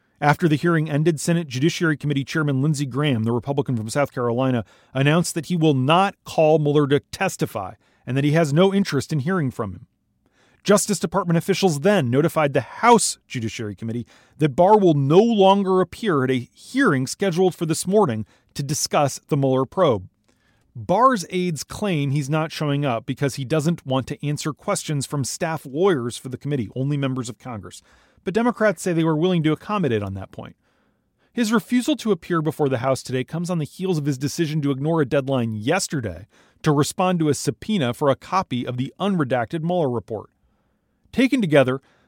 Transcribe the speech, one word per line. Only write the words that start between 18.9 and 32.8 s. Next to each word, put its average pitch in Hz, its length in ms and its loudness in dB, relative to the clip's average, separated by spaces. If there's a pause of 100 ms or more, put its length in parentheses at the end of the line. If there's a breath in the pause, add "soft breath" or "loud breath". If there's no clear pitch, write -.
the 156 80 0
Mueller 131 300 2
probe. 123 420 0 (640)
Barr's 190 540 2
aides 180 340 -4
claim 156 480 -4
he's 139 200 -2
not 156 200 -2
showing 143 320 -2
up 117 220 -2
because 139 300 -4
he 139 100 -8
doesn't 156 400 -2
want 131 220 -2
to 143 200 -8
answer 147 280 -4
questions 156 500 -4
from 143 180 -4
staff 160 440 -6
lawyers 135 500 0
for 131 140 -12
the - 80 -10
committee, 135 360 -4
only 139 220 -4
members 131 320 -4
of 117 100 -14
Congress. 101 440 -14 (420 soft breath)
But 190 80 -6
Democrats 214 480 0
say 180 140 -2
they 165 100 2
were 160 120 2
willing 175 260 2
to 156 100 2
accommodate 147 500 -2
on 98 120 -8
that 95 180 -12
point. 92 240 -16 (760)
His 233 220 -2
refusal 247 440 0
to 220 140 -4
appear 170 320 -2
before 151 260 -2
the 127 100 -2
House 131 240 -2